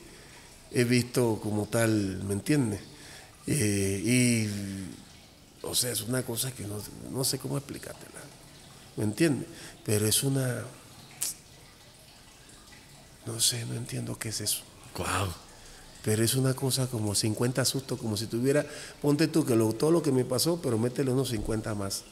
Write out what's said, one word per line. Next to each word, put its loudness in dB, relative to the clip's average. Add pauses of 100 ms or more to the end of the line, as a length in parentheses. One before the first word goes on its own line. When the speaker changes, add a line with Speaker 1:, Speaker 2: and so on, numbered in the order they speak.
(720)
Speaker 1:
he 4
visto 2
como 0
tal, 2
¿me 0
entiendes? 2 (680)
Eh, 2
y, -2
o -6
sea, 0
es -4
una -2
cosa -4
que -10
no, -8 (300)
no -2
sé 0
cómo -4
explicártela, -12 (800)
¿me 0
entiendes? 2 (380)
Pero 2
es 2
una, 0 (2750)
no -6
sé, 0
no -6
entiendo -6
qué -8
es -6
eso. -2 (360)
Speaker 2:
Guau. -2 (760)
Speaker 1:
Pero 2
es 2
una 2
cosa 0
como -2
cincuenta 2
sustos, -2
como -2
si -4
tuviera, 2 (360)
ponte 4
tú 2
que 4
lo, 4
todo 2
lo 4
que 2
me 4
pasó, 0
pero 2
métele 2
unos 2
cincuenta -2
más. -4